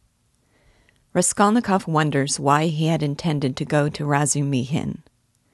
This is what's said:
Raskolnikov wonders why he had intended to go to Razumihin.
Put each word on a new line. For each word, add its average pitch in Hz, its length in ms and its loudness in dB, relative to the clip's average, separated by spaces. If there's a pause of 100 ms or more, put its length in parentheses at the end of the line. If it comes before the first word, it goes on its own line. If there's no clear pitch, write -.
(1120)
Raskolnikov 202 760 2
wonders 147 520 0
why 147 280 2
he 156 200 0
had 160 160 0
intended 143 540 -2
to 151 80 -6
go 147 240 0
to 147 160 -6
Razumihin. 143 920 -2 (540)